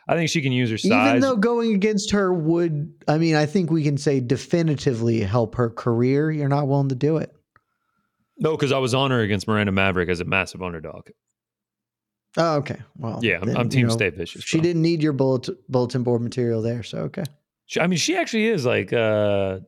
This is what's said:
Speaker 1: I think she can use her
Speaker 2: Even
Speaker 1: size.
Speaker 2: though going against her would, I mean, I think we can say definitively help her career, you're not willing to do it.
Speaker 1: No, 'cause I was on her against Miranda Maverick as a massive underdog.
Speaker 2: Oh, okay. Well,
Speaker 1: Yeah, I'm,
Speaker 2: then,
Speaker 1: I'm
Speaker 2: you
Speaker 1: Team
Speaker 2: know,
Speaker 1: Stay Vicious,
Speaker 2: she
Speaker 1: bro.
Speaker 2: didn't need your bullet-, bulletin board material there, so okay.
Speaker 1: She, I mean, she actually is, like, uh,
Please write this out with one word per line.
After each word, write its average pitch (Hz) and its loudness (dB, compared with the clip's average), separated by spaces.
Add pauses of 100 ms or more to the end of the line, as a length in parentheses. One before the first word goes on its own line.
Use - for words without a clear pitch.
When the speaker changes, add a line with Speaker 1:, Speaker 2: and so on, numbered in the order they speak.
Speaker 1:
I 139 0
think 165 0
she 165 0
can 131 0
use 123 2
her 110 -2
Speaker 2:
Even 95 0
Speaker 1:
size. - 4
Speaker 2:
though 262 2
going 233 2
against 202 0
her 196 2
would, 165 0 (140)
I 151 2
mean, 160 2
I 151 4
think 160 0
we 160 2
can 143 0
say 139 0
definitively 127 0
help 110 0
her 120 0
career, 127 0
you're 147 -2
not 143 0
willing 139 2
to 131 -2
do 147 2
it. - -6 (1040)
Speaker 1:
No, 156 0
'cause 131 0
I 135 0
was 127 0
on 135 2
her 123 2
against 101 0
Miranda 104 2
Maverick 92 2
as 87 0
a 90 -4
massive 90 -4
underdog. 85 -10 (1300)
Speaker 2:
Oh, 165 0
okay. 143 -6 (200)
Well, 113 -8
Speaker 1:
Yeah, 92 2
I'm, 98 -4
Speaker 2:
then, 123 -2
Speaker 1:
I'm 120 0
Speaker 2:
you - -2
Speaker 1:
Team 123 2
Speaker 2:
know, 113 2
Speaker 1:
Stay 110 0
Vicious, - -10
Speaker 2:
she - -2
Speaker 1:
bro. 160 0
Speaker 2:
didn't 175 2
need 165 2
your 151 0
bullet-, 131 0 (200)
bulletin 123 0
board 120 0
material 117 -2
there, 117 -4
so - -10
okay. 147 -8 (420)
Speaker 1:
She, - -6
I 165 0
mean, 180 0
she 330 0
actually 226 0
is, 180 0
like, 107 0
uh, 104 0